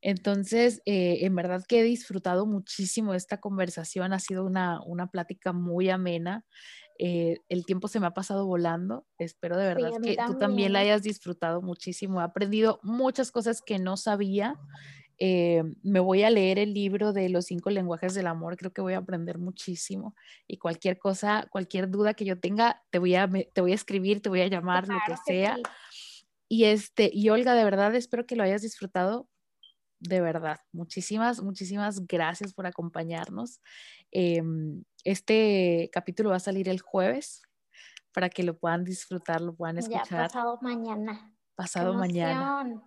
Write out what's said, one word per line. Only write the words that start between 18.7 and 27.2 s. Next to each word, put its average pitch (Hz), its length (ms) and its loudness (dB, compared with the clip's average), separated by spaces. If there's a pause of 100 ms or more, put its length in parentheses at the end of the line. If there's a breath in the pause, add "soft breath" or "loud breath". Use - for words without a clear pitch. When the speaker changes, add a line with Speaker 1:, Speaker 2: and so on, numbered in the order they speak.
Speaker 1:
que - 80 -6
voy 185 120 -2
a 185 60 -2
aprender 170 380 -6
muchísimo. 185 800 -8 (320 loud breath)
Y 196 100 -10
cualquier 180 400 -2
cosa, 208 540 0
cualquier 190 400 -4
duda 208 240 2
que 214 100 -6
yo 185 140 -4
tenga, 220 500 2
te - 80 0
voy 180 160 4
a, 190 140 4
me, 190 180 0
te - 160 -2
voy 180 120 4
a - 20 2
escribir, 202 480 0
te 214 60 -2
voy 185 120 2
a 180 60 4
llamar, 180 400 0
lo 208 80 -2
que 220 100 0
Speaker 2:
Claro 233 180 -4
que 285 100 0
Speaker 1:
sea. 196 220 2
Speaker 2:
sí. 240 80 -8 (840 loud breath)
Speaker 1:
Y 226 140 4
este, 214 500 4
y 208 160 4